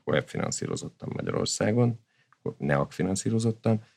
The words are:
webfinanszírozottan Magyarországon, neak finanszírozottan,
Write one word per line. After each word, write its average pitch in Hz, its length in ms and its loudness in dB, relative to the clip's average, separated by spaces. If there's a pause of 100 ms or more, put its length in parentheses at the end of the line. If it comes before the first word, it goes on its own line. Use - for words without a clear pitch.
webfinanszírozottan - 1080 -4
Magyarországon, 104 880 2 (580)
neak 71 340 0
finanszírozottan, 110 920 0 (120)